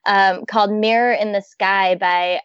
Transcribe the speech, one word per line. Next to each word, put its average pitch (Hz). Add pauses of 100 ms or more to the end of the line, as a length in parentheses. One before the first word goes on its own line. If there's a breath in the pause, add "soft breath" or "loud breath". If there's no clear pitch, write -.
um, 196
called 208
Mirror 226
in 208
the 202
Sky 190
by 180